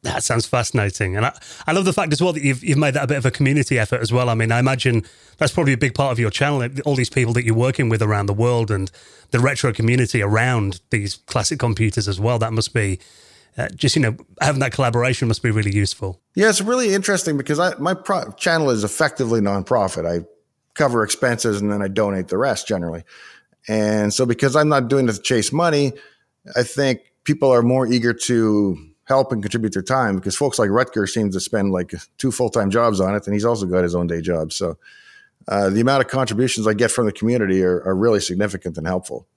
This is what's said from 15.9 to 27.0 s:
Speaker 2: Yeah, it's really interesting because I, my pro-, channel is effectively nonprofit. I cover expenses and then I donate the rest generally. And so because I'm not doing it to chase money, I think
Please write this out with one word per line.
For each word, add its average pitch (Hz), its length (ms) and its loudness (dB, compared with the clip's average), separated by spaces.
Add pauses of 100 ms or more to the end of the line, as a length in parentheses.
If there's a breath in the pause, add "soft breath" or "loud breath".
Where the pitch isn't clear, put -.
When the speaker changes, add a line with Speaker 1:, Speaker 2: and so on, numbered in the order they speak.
Speaker 2:
Yeah, 208 160 4
it's 190 120 0
really 226 320 0
interesting 190 420 0
because 143 240 -2
I, 180 160 2
my 160 180 -2
pro-, 185 400 -4
channel 160 360 0
is 110 140 0
effectively 117 580 0
nonprofit. 98 680 0
I 85 180 -2 (500)
cover 120 280 2
expenses 113 560 0
and 104 100 -2
then 101 120 -2
I 98 80 -4
donate 98 400 -2
the 92 80 -2
rest 120 300 -2
generally. 85 360 -4 (640 loud breath)
And 107 460 0
so 131 120 0
because 123 300 0
I'm 151 140 4
not 139 180 2
doing 131 220 2
it - 20 -2
to 95 100 -6
chase 117 300 0
money, 147 400 2 (640 loud breath)
I 123 80 2
think 135 380 -2 (240)